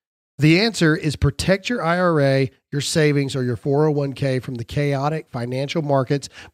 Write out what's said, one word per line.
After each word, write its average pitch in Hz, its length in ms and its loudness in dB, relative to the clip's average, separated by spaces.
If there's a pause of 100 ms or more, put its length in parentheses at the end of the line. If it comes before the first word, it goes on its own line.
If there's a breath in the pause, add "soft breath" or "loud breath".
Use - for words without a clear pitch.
(400)
The 156 200 6
answer 180 360 2
is 151 220 -4
protect 190 520 0
your 240 140 -4
I 170 160 0
R 175 200 2
A, 135 320 2 (200 soft breath)
your 143 100 -4
savings, 143 540 0
or 131 80 -2
your 123 120 -2
four 143 300 0
oh 156 60 2
one 143 220 -2
K 131 260 -2
from 127 160 -8
the 117 80 -8
chaotic 143 640 -2
financial 131 540 -4
markets 143 460 0 (240 loud breath)